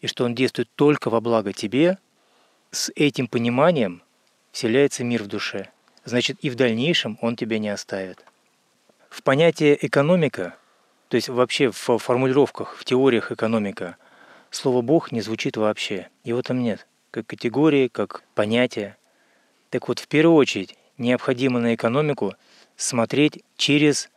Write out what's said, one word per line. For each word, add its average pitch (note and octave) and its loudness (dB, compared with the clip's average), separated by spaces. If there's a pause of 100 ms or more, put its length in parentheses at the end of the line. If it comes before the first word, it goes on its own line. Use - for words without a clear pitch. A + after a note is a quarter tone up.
и - -10
что - -2
Он A#2+ -2
действует B2 -2
только D3 2
во A2+ 2
благо A2 0
тебе, D3 0 (720)
с - -8
этим C#3 0
пониманием A#2+ 0 (500)
вселяется B2+ 0
мир A#2+ -2
в - -12
душе. G2+ -8 (340)
Значит, A#2+ -2
и D#3 -4
в B2 -6
дальнейшем B2 0
Он A#2 -2
тебя A2+ -4
не G#2+ -4
оставит. F#2+ -8 (840)
В - -18
понятие D3 4
«экономика», C#3+ 2 (520)
то - 0
есть A2+ 0
вообще B2 2
в A#2 0
формулировках, B2+ 0
в - -16
теориях B2+ 2
«экономика» G#2 -4 (520)
слово B2+ 0
«Бог» D3 0
не A#2 -4
звучит A2+ -6
вообще. G#2+ -4 (160)
Его A#2+ -4
там B2+ -4
нет, A2 -4 (240)
как A2+ -8
категории, C3 2
как - -6 (120)
понятия. G#2+ -2 (720)
Так - -6
вот, B2 -2
в - -14
первую D#3+ 4
очередь, A2+ 0 (180)
необходимо B2 0
на A#2 2
экономику A#2+ 0 (440)
смотреть B2+ 0 (160)
через D3 2